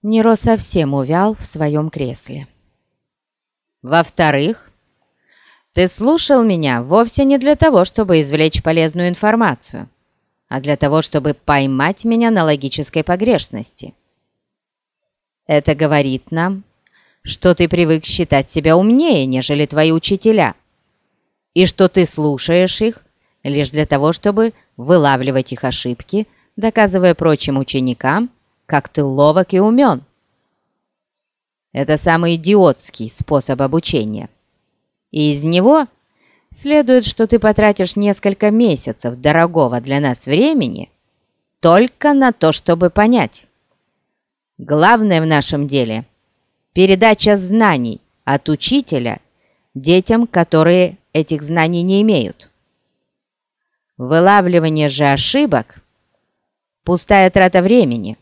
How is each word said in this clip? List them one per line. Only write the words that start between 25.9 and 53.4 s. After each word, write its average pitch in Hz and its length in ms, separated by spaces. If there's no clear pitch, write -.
доказывая 190 580
прочим 147 440
ученикам, 135 720
как 143 220
ты - 160
ловок 147 500
и 185 60
умен. 214 440
Это 143 240
самый 170 380
идиотский 160 760
способ 135 520
обучения. 131 680
И 151 220
из 143 100
него 214 440
следует, 254 540
что - 220
ты 233 100
потратишь 208 600
несколько 202 520
месяцев 175 680
дорогого 147 640
для 135 180
нас 131 260
времени 185 640
только 233 540
на 269 180
то, 160 220
чтобы 175 360
понять. 208 560
Главное 175 640
в 160 40
нашем 147 420
деле — 123 380
передача 202 600
знаний 185 640
от 139 240
учителя 151 720
детям, 185 540
которые 170 720
этих 156 300
знаний 165 400
не 190 180
имеют. 170 480